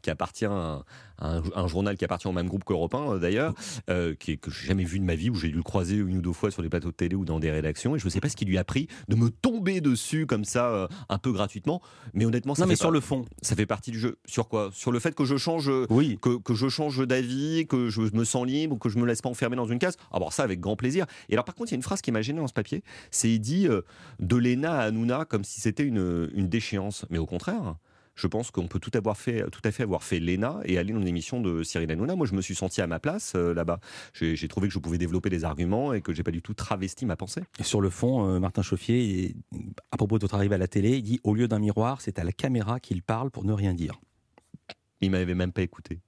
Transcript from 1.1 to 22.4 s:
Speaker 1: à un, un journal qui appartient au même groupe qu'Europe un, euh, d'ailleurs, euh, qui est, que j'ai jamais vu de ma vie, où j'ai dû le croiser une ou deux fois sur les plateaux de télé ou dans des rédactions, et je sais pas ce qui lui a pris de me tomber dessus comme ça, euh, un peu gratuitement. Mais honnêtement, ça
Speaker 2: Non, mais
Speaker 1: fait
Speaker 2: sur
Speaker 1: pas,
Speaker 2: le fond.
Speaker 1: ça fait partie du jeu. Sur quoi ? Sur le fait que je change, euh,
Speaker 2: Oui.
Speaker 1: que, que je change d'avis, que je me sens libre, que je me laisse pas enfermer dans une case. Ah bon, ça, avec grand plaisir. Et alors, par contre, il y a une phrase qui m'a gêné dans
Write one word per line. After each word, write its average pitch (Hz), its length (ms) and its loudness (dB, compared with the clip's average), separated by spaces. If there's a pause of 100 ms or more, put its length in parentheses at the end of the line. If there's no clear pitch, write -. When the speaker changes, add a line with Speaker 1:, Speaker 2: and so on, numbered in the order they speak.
Speaker 1:
à 78 100 -4 (100)
un, 80 40 0 (140)
un 90 100 0
journal 98 300 0
qui 98 80 -2
appartient 90 240 -2
au 92 40 -2
même 90 140 0
groupe 92 160 -2
qu'Europe 85 320 0
un, 135 200 -2
euh, 92 40 -2
d'ailleurs, 104 360 0 (360)
euh, 87 240 0
qui - 160 -8
est, 76 60 0
que 73 160 -8
j'ai - 160 -8
jamais 95 160 2
vu 92 160 -2
de 95 40 0
ma 85 120 2
vie, 95 140 0
où 117 40 -2
j'ai 82 140 -2
dû 76 80 -2
le 85 80 0
croiser 95 320 0
une 92 220 0
ou 87 40 0
deux 87 100 0
fois 101 200 0
sur 87 100 -6
les 82 60 -2
plateaux 85 240 -2
de - 20 -12
télé 90 220 0
ou 95 80 0
dans 80 160 -2
des 80 100 2
rédactions, 78 460 0
et - 20 0
je 92 100 -2
sais 92 120 0
pas 147 80 -2
ce - 80 -6
qui - 80 -4
lui 92 120 2
a 90 60 2
pris 139 240 -2 (220)
de 107 80 4
me 117 140 6
tomber 196 500 0
dessus 147 460 2
comme 107 180 0
ça, 120 240 2
euh, 101 180 2 (220)
un 98 100 0
peu 127 140 0
gratuitement. 104 500 -2 (300)
Mais 107 120 2
honnêtement, 120 300 2
ça 160 80 2
Speaker 2:
Non, 185 60 6
mais 175 60 6
Speaker 1:
fait - 80 2
Speaker 2:
sur 160 80 4
Speaker 1:
pas, 160 40 4
Speaker 2:
le 147 60 6
fond. 131 240 -2 (180)
Speaker 1:
ça 113 140 0
fait 107 100 2
partie 110 240 -4
du 113 80 -6
jeu. 113 180 0 (100)
Sur - 200 -2
quoi ? 104 260 -2
Sur - 200 -2
le 120 80 2
fait 165 160 0
que 147 80 2
je 139 120 2
change, 156 320 0
euh, 131 220 4
Speaker 2:
Oui. 127 320 4
Speaker 1:
que, 123 160 4
que 117 160 0
je 127 140 2
change 135 360 0
d'avis, 135 640 2
que 123 220 2
je 107 100 -2 (140)
me 113 80 4
sens 123 240 0
libre, 143 320 0
que 120 100 -2
je 107 120 0
me 120 60 4
laisse 117 160 0
pas 127 60 -2
enfermer 123 280 -2
dans 123 100 0
une 120 140 -2
case. 185 160 0 (160)
Ah 92 80 0
bon, 80 100 -2
ça, - 140 0
avec 92 160 0
grand 101 160 0
plaisir. 139 280 0 (260)
Et - 20 4
alors, 208 120 4
par - 120 -10
contre, 233 140 -8
il - 20 0
y - 20 0
a 123 40 -2
une 135 40 -4
phrase 190 180 -4
qui - 120 -2
m'a 110 100 2
gêné 143 160 -2
dans 147 80 -2